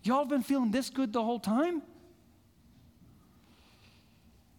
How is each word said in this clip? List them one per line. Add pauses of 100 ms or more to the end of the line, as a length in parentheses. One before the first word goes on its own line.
Y'all
been
feeling
this
good
the
whole
time? (2750)